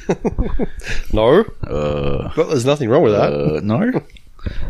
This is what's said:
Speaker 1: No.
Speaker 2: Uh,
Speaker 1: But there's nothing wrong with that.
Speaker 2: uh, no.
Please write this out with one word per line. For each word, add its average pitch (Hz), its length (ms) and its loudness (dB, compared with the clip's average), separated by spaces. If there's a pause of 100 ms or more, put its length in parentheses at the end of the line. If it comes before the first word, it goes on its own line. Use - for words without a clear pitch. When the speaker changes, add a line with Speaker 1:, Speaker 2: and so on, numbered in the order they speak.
(1120)
Speaker 1:
No. 120 280 4 (260)
Speaker 2:
Uh, 73 680 -2
Speaker 1:
But 170 140 0
there's 123 160 0
nothing 143 240 0
wrong 147 140 4
with 117 100 4
that. 123 200 2
Speaker 2:
uh, 73 280 0
no. 143 400 0 (680)